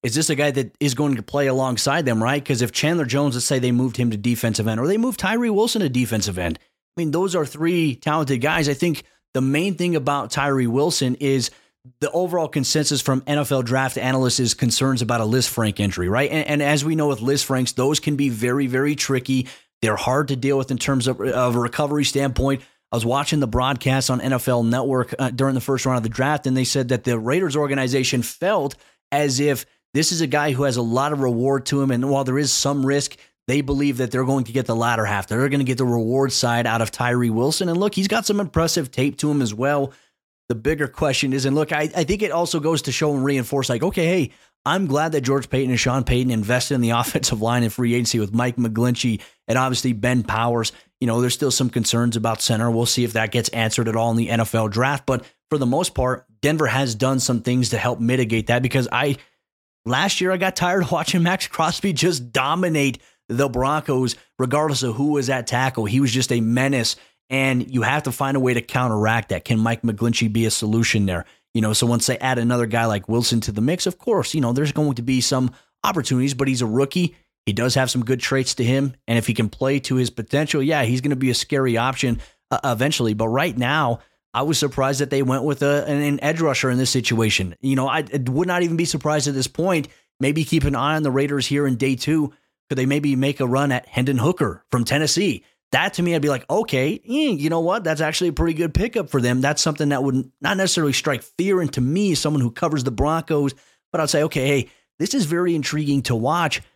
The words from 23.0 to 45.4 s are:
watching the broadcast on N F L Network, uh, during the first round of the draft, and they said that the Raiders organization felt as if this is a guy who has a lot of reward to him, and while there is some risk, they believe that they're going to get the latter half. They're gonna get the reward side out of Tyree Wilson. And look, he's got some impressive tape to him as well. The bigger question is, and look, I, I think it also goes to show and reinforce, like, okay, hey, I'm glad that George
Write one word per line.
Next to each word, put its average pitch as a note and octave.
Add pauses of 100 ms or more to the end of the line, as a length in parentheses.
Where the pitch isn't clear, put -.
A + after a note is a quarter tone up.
watching C#3+
the C3+
broadcast B2+
on B2+
N C3
F B2
L A#2+
Network, B2+
uh, B2+
during C3+
the B2
first C3+
round C3
of A2+
the A2+
draft, C#3
and C3
they C3
said B2
that B2
the B2
Raiders C#3
organization C#3
felt E3 (360)
as C#3+
if C#3+ (280)
this -
is E3
a D#3+
guy D3
who C3
has B2+
a B2
lot B2+
of C#3+
reward C3
to C#3
him, C3+
and B2
while C#3
there B2+
is C#3+
some C#3
risk, C#3 (320)
they C#3
believe C#3
that B2
they're B2+
going C3
to A2
get B2+
the A#2
latter A2+
half. G2
They're B2
gonna C#3
get B2+
the C3
reward B2
side A#2+
out A#2
of G#2+
Tyree A#2+
Wilson. C#3
And E3+
look, G3+
he's F#3+
got A3
some G#3
impressive E3
tape C#3
to D3
him D3
as G#2+
well. C3+ (560)
The A#2+
bigger C#3+
question C3+
is, C3
and C#3
look, D3+
I, D3+
I E3+
think G3+
it F3
also E3+
goes D#3
to C3+
show D3+
and C3+
reinforce, C3+
like, A#2+
okay, F3+
hey, E3+ (340)
I'm F3+
glad D3+
that D3
George C3